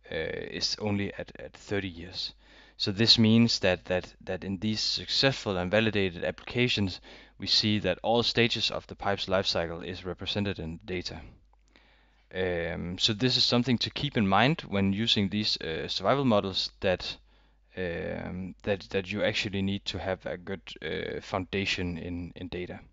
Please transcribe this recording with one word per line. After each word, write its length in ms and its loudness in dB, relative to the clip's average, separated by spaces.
uh, 40 -8
is 640 -6
only 340 -2
at, 240 -12
at 140 -14
thirty 360 -4
years. 460 -10
So 140 0
this 260 6
means 420 8
that, 260 2
that, 280 -2
that 200 -6
in 140 -4
these 220 0
successful 760 0
and 140 0
validated 540 2
applications, 760 0
we 80 -6
see 340 4
that 220 0
all 200 2
stages 480 2
of 160 -6
the 80 -12
pipe's 340 -2
life 180 2
cycle 340 -2
is 240 -10
represented 540 -4
in 260 -8
data. 360 -6
Um, 640 -2
so 160 2
this 240 2
is 60 4
something 340 4
to 120 -2
keep 280 -2
in 100 4
mind 400 4
when 240 2
using 380 2
these, 260 0
uh, 320 -4
survival 380 2
models, 440 2
that, 360 0
um, 760 -6
that, 160 0
that 200 -2
you 140 0
actually 380 0
need 240 0
to 120 -4
have 280 -4
a 100 -4
good, 240 -8
uh, 400 -4
foundation 720 -2
in, 400 -8
in 120 -10
data. 320 -8